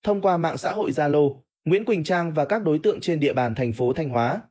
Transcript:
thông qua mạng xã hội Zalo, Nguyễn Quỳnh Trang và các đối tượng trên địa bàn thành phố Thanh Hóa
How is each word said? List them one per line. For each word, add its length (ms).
thông 180
qua 160
mạng 200
xã 140
hội 200
Zalo, 440
Nguyễn 200
Quỳnh 180
Trang 300
và 120
các 180
đối 160
tượng 200
trên 200
địa 140
bàn 220
thành 180
phố 200
Thanh 160
Hóa 420